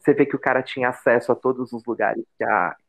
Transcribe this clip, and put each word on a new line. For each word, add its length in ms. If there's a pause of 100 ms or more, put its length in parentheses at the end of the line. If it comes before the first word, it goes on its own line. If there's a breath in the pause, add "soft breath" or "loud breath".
Você 140
vê 100
que 120
o 20
cara 240
tinha 260
acesso 440
a 40
todos 360
os 120
lugares 400 (120)
que 80
a, 320 (120)